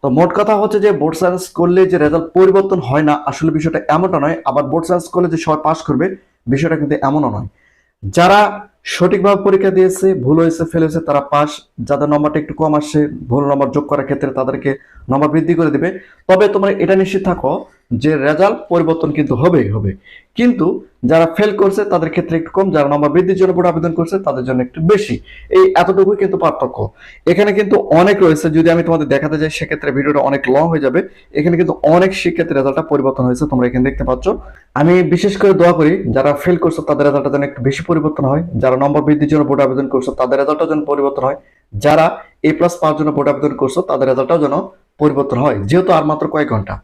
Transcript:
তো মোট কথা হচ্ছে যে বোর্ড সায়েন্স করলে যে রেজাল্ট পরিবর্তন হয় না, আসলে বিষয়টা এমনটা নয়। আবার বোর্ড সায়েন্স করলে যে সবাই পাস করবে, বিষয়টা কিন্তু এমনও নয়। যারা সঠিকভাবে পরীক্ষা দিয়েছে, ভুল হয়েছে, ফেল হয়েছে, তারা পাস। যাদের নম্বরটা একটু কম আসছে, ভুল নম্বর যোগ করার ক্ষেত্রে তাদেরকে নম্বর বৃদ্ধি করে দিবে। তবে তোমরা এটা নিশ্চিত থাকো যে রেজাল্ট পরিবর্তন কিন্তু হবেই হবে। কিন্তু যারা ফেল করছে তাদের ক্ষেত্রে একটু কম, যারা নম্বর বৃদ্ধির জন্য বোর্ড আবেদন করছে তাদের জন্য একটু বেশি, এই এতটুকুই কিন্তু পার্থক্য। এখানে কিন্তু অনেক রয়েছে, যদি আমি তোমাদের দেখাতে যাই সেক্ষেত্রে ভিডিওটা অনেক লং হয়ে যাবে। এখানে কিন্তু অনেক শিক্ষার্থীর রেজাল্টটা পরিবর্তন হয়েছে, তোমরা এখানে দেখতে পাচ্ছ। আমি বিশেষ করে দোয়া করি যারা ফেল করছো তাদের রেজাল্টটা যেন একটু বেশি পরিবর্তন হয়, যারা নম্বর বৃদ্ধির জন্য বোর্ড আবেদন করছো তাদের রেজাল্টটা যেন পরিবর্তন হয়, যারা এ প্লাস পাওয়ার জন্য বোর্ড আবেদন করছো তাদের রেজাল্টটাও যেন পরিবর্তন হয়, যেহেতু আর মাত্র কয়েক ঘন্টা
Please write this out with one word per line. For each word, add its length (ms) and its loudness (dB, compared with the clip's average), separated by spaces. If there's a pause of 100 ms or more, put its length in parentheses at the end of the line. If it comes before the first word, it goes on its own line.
তো 60 -4 (100)
মোট 120 4 (100)
কথা 220 0
হচ্ছে 240 0
যে 40 4 (120)
বোর্ড 200 -2
সায়েন্স 220 -2 (160)
করলে 220 2 (100)
যে 120 0
রেজাল্ট 240 0 (100)
পরিবর্তন 500 4
হয় 220 0
না, 40 2 (160)
আসলে 280 -2
বিষয়টা 220 -2 (160)
এমনটা 280 0
নয়। 120 0 (140)
আবার 220 0
বোর্ড 160 -2
সায়েন্স 260 -2
করলে 200 0
যে 120 -4
সবাই 220 0
পাস 100 0 (100)
করবে, 180 0 (480)
বিষয়টা 280 0
কিন্তু 160 -2 (120)
এমনও 280 -2
নয়। 120 -10 (680)
যারা 220 6 (560)
সঠিকভাবে 500 2
পরীক্ষা 320 2
দিয়েছে, 300 2 (180)
ভুল 160 4
হয়েছে, 300 0
ফেল 140 0
হয়েছে, 220 -2
তারা 140 0 (120)
পাস। 160 2 (400)
যাদের 240 0
নম্বরটা 300 0
একটু 180 -10
কম 180 0
আসছে, 200 -2 (300)
ভুল 220 0
নম্বর 240 2
যোগ 160 0
করার 180 -2
ক্ষেত্রে 200 -4 (100)
তাদেরকে 300 -4 (420)
নম্বর 220 0
বৃদ্ধি 260 0
করে 160 2
দিবে। 140 0 (400)
তবে 240 6
তোমরা 160 0 (140)
এটা 180 2
নিশ্চিত 280 -2
থাকো 220 -2 (520)
যে 80 2 (160)
রেজাল্ট 300 0 (140)
পরিবর্তন 460 0
কিন্তু 240 0
হবেই 340 2
হবে। 160 -4 (460)
কিন্তু 300 2 (420)
যারা 160 4 (120)
ফেল 140 2 (100)
করছে 200 2 (120)
তাদের 200 0
ক্ষেত্রে 260 -2
একটু 180 -8
কম, 180 2
যারা 180 2
নম্বর 200 0
বৃদ্ধির 280 2
জন্য 140 2
বোর্ড 160 0
আবেদন 280 -2
করছে 160 -2 (120)
তাদের 200 -4
জন্য 180 0
একটু 140 -14 (120)
বেশি, 240 0 (420)
এই 80 8 (160)
এতটুকুই 400 2
কিন্তু 220 -2
পার্থক্য। 340 -2 (540)
এখানে 260 2
কিন্তু 180 2 (240)
অনেক 240 4
রয়েছে, 320 2
যদি 180 4
আমি 140 2
তোমাদের 260 0
দেখাতে 280 -2
যাই 180 -2
সেক্ষেত্রে 380 -6
ভিডিওটা 320 0
অনেক 120 -2 (120)
লং 180 4
হয়ে 140 -2
যাবে। 140 2 (400)
এখানে 200 2
কিন্তু 140 0 (220)
অনেক 160 4 (100)
শিক্ষার্থীর 380 -2
রেজাল্টটা 320 -2
পরিবর্তন 360 0
হয়েছে, 240 0
তোমরা 160 0
এখানে 220 0
দেখতে 200 -2
পাচ্ছ। 160 -2 (540)
আমি 140 4 (200)
বিশেষ 280 0
করে 180 4
দোয়া 200 6
করি 140 4 (220)
যারা 160 2 (120)
ফেল 200 0
করছো 260 -2
তাদের 180 0
রেজাল্টটা 280 0
যেন 140 0
একটু 180 -16
বেশি 220 -2
পরিবর্তন 420 -2
হয়, 120 0 (180)
যারা 220 2
নম্বর 240 0
বৃদ্ধির 240 2
জন্য 180 2
বোর্ড 160 2
আবেদন 280 -2
করছো 260 -2
তাদের 220 0
রেজাল্টটা 300 -2
যেন 180 0
পরিবর্তন 380 -2
হয়, 100 -4 (360)
যারা 320 2 (440)
এ 80 2
প্লাস 240 0
পাওয়ার 180 0
জন্য 160 0
বোর্ড 180 0
আবেদন 280 -2
করছো 180 -2 (100)
তাদের 220 0
রেজাল্টটাও 340 0
যেন 100 -2 (460)
পরিবর্তন 420 0
হয়, 140 0 (120)
যেহেতু 280 2
আর 140 0
মাত্র 220 -4
কয়েক 200 -2
ঘন্টা 300 -4